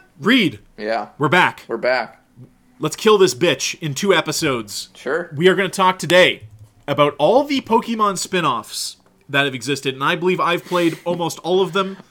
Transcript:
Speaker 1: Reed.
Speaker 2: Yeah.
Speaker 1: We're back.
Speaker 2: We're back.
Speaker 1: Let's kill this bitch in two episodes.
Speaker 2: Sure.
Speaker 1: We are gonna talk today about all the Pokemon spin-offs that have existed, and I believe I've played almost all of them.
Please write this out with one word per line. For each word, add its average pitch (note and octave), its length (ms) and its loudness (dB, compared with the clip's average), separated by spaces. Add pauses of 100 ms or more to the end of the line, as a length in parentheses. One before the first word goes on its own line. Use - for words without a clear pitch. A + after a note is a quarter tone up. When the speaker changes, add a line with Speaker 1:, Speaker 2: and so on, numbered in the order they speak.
(200)
Speaker 1:
Reed. G3 400 2 (180)
Speaker 2:
Yeah. G#2+ 400 -4
Speaker 1:
We're C#3+ 120 -2
back. D3+ 380 2
Speaker 2:
We're A#2 100 -4
back. B2 460 -2 (560)
Speaker 1:
Let's D#3 160 -4
kill G#3+ 220 4
this F#3 180 4
bitch D3 460 -2
in D3+ 120 -6
two F#3+ 200 0
episodes. C#3+ 840 -4
Speaker 2:
Sure. E3 400 -6
Speaker 1:
We E3 140 4
are F3+ 60 2
gonna F#3 140 -2
talk F#3 300 2
today D#3+ 440 2 (440)
about C#3+ 300 2
all G#3 260 4
the C#4 180 -2
Pokemon A3 560 0
spin-offs C#3+ 800 -4 (320)
that C#3 180 0
have C3+ 80 -4
existed, C3+ 400 -4
and C3+ 100 -6
I E3 120 0
believe F3+ 240 0
I've E3 260 -2
played F3 400 0
almost E3+ 340 -4
all F#3 220 0
of E3+ 120 -2
them. F#3+ 240 -4 (120)